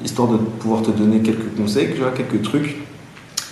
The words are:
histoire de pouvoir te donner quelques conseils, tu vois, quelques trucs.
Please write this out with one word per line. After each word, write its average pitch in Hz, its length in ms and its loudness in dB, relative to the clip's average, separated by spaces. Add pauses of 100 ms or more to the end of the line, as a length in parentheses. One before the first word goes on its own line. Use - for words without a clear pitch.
histoire 120 260 0
de 110 100 4
pouvoir 110 420 0
te 107 100 2
donner 107 300 4
quelques - 340 0
conseils, 107 400 0
tu 135 60 -4
vois, 127 120 0
quelques 117 300 -2
trucs. 147 360 0 (720)